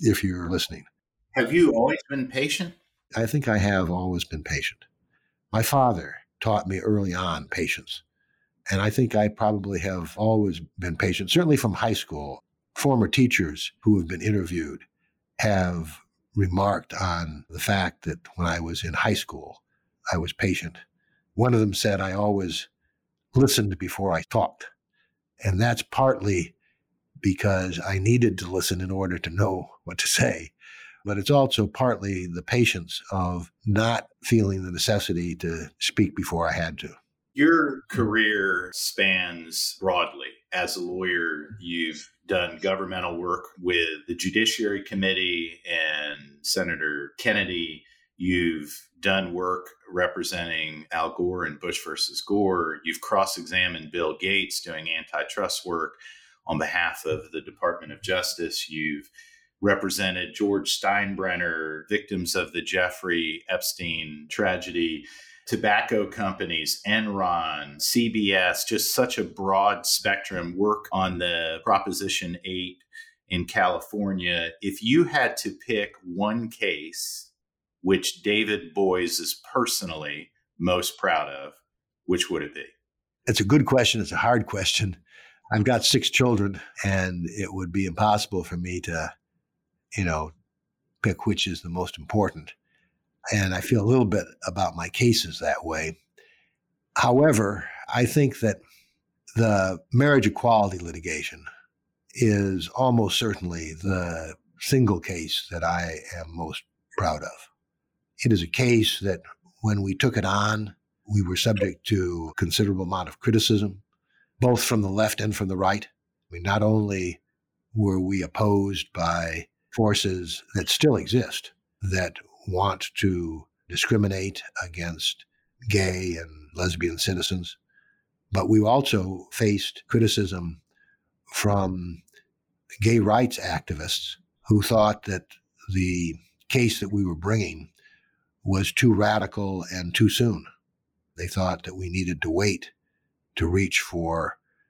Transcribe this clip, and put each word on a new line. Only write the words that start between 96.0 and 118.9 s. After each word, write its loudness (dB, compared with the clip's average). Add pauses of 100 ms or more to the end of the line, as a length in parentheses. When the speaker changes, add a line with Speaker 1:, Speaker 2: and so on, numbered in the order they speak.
Speaker 1:
However, 4 (240)
I 4
think 2
that 0 (760)
the 4 (120)
marriage 6
equality 4
litigation -8 (680)
is 2
almost 4
certainly -4
the -4 (240)
single 4
case -6
that -4
I -2 (180)
am -12
most -8 (340)
proud 0
of. -14 (760)
It 6
is 4
a -4
case 4
that -2 (400)
when 2
we -2
took 0
it 0
on, 0 (360)
we 4
were -2
subject 0
to -4
a -20
considerable 0
amount -4
of -18
criticism, 2 (560)
both 4
from 2
the -2
left 0
and -2
from -4
the -4
right. 0
I -20
mean, -12
not 0
only 2 (520)
were 2
we 0
opposed 0